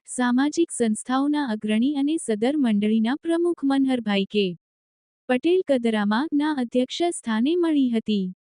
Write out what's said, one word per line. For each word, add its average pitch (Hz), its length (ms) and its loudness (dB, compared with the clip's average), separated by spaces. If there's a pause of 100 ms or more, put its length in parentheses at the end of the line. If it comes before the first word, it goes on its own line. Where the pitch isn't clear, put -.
સામાજિક 262 640 0
સંસ્થાઓના 269 760 -2
અગ્રણી 220 500 0
અને 285 220 0
સદર 233 400 -2
મંડળીના 220 580 2
પ્રમુખ 339 480 0
મનહરભાઈ 254 640 0
કે. 190 320 -2 (680)
પટેલ 330 400 2
કદરામા 226 680 0
ના 302 180 0
અધ્યક્ષ 254 520 -2
સ્થાને 262 520 -2
મળી 311 340 2
હતી. 208 440 -2 (240)